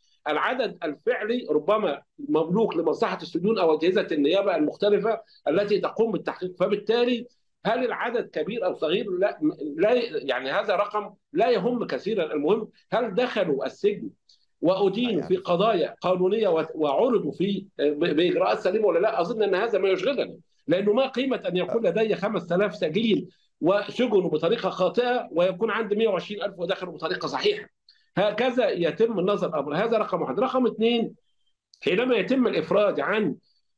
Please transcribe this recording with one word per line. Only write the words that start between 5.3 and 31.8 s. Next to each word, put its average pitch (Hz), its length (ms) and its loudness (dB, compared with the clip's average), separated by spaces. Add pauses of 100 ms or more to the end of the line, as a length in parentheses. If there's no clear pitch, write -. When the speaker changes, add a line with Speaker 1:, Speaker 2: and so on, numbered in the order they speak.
Speaker 1:
التي 196 320 2
تقوم - 320 0
بالتحقيق، 180 480 -6
فبالتالي 233 680 0 (380)
هل 247 200 0
العدد 220 440 -4
كبير 185 360 -4
أو 175 100 0
صغير؟ 165 360 -2
لا، 185 300 0
م-، 170 100 2 (300)
لا، 214 120 4 (300)
يعني، 131 280 -2
هذا 202 240 0
رقم 208 380 -4 (200)
لا 214 160 2
يهم 233 380 0
كثيرا. 170 460 -4
المهم، 165 340 0 (240)
هل 214 240 -2
دخلوا 190 500 0
السجن 196 440 -2 (520)
وأدينوا 196 500 2
Speaker 2:
يعني. 165 160 -2
Speaker 1:
في 185 100 0
قضايا 185 640 0
قانونية 185 460 2
و-، 160 180 2 (100)
وعرضوا 165 560 2
في، 196 340 -2 (140)
ب-، 147 200 0 (160)
بإجراءات 180 440 2
سليمة 208 280 0
ولا 165 120 2
لا؟ 180 220 0
أظن 214 220 -2
أن 196 120 0
هذا 202 240 0
ما 196 100 2
يشغلنا، 180 460 -2 (320)
لأنه 202 260 2
ما 262 140 2
قيمة 262 400 -2
أن 175 100 -2
يكون 220 280 -2
Speaker 2:
آه. 180 40 4
Speaker 1:
لدي 208 260 2
خمس 190 360 -4
آلاف 202 240 2
سجين 180 520 0 (340)
وسجنوا 202 680 2
بطريقة 175 400 0
خاطئة 226 640 0
ويكون 180 400 0
عندي 208 240 -2
مية 220 120 2
وعشرين 202 360 -4
ألف 190 160 -6
ودخلوا 180 340 -4
بطريقة 160 340 -6
صحيحة. 139 420 -2 (480)
هكذا 214 520 2
يتم 175 500 0
النظر 175 400 0
أمر. 143 160 -4
هذا 226 220 0
رقم 185 240 -2
واحد. 131 180 -4
رقم 254 280 2
اثنين، 226 480 0 (680)